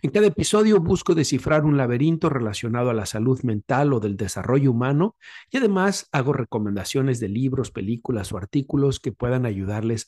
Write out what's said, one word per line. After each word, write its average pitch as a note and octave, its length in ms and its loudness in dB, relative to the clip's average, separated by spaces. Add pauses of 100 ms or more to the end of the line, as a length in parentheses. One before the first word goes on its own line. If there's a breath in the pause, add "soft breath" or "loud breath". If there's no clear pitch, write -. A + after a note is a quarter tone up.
En D3 80 0
cada G#3 160 4
episodio G#3 540 4
busco F3 340 2
descifrar D3+ 500 0
un D3 140 4
laberinto C#3 500 2
relacionado A#2+ 600 -2
a A#2 40 0
la G#2+ 120 -2
salud B2+ 360 0
mental B2+ 520 0
o A2+ 60 0
del G2+ 180 -2
desarrollo A#2+ 540 0
humano C#3 440 0 (340 loud breath)
y B3+ 60 -4
además G3+ 560 0
hago C#3 220 0
recomendaciones A#2 840 -2
de G#2 100 -4
libros, B2+ 400 -2
películas G#2+ 640 -6
o - 20 -6
artículos C#3 640 -2
que A#2 120 -6
puedan B2 340 -2
ayudarles G#2+ 600 -4